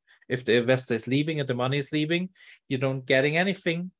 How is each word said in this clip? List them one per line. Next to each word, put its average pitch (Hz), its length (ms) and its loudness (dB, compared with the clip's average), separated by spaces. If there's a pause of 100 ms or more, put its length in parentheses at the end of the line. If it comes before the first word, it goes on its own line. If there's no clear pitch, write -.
(280)
If 127 160 -4
the 110 120 4
investor 123 380 2
is 110 120 -4
leaving 147 340 0
and 135 80 -4
the 127 60 -2
money 127 240 -2
is 139 140 -6
leaving, 160 380 -2 (380)
you 135 100 -2
don't 135 260 -2
getting 139 320 2
anything 180 640 -2